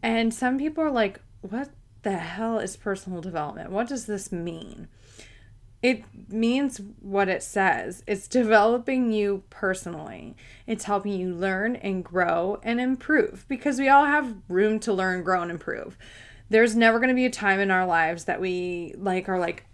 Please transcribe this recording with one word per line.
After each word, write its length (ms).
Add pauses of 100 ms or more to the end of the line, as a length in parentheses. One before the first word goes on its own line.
and 320
some 240
people 260
are 60
like, 320 (180)
"What 300 (320)
the 160
hell 400
is 180
personal 460
development? 480
What 180
does 160
this 260
mean?" 580 (960)
It 220 (240)
means 540 (180)
what 300
it 120
says. 640
It's 220
developing 800
you 380
personally. 880 (300)
It's 180
helping 300
you 200
learn 420
and 280
grow 580
and 160
improve, 680
because 300
we 100
all 160
have 320 (140)
room 300
to 120
learn, 300
grow, 180
and 100
improve. 460 (540)
There's 260
never 240
gonna 140
be 100
a 60
time 300
in 100
our 160
lives 400
that 120
we, 600
like, 280
are 120
like 340